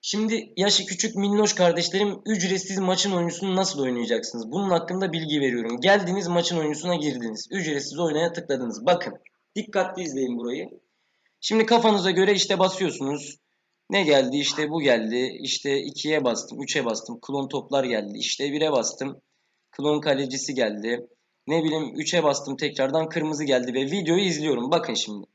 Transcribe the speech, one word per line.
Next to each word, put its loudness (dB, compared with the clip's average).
Şimdi -2
yaşı 2
küçük -4
minnoş 2
kardeşlerim, 2
ücretsiz -2
maçın 2
oyuncusunu 0
nasıl 0
oynayacaksınız? -2
Bunun -2
hakkında 0
bilgi 0
veriyorum. -2
Geldiniz, 4
maçın 0
oyuncusuna -2
girdiniz. -4
Ücretsiz -4
oynaya 0
tıkladınız. -4
Bakın, 2
dikkatli -2
izleyin -2
burayı. -6
Şimdi 4
kafanıza 4
göre 6
işte 2
basıyorsunuz. 0
Ne 2
geldi? 6
İşte 0
bu -2
geldi. 2
İşte -2
ikiye -2
bastım, -2
üçe -2
bastım. -6
Klon -6
toplar -2
geldi. -4
İşte -4
bire 0
bastım. -2
Klon 0
kalecisi -2
geldi. -2
Ne 0
bileyim, -2
üçe 0
bastım, 0
tekrardan 0
kırmızı -2
geldi 2
ve 0
videoyu 2
izliyorum. 0
Bakın 0
şimdi. -6